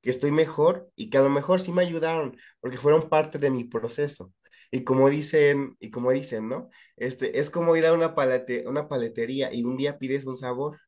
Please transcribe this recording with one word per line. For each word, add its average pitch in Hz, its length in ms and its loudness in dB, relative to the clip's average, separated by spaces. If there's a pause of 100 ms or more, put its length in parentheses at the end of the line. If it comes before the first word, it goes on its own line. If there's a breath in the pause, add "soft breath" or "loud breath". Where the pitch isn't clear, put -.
que 123 80 0
estoy 143 220 0
mejor 156 640 2
y 117 140 -10
que 143 80 4
a 135 40 6
lo 139 80 6
mejor 156 300 2
sí 185 120 -6
me 180 100 2
ayudaron, 160 540 -2 (240 loud breath)
porque 127 180 -8
fueron 156 300 4
parte 151 300 0
de 139 120 2
mi 123 140 -2
proceso. 120 680 -6 (380 soft breath)
Y 131 140 -4
como 135 260 6
dicen, 143 680 2
y 110 120 -14
como 123 220 -2
dicen, 117 360 -4
¿no? 135 220 -8 (260 soft breath)
Este, 127 420 -4
es 147 120 -2
como 170 260 2
ir 160 100 4
a 165 60 6
una 165 220 2
palete-, 127 520 0
una 147 220 -4
paletería 123 680 -4
y 120 100 -4
un 127 120 -2
día 139 220 -4
pides 135 280 -4
un 131 100 -8
sabor 131 520 -6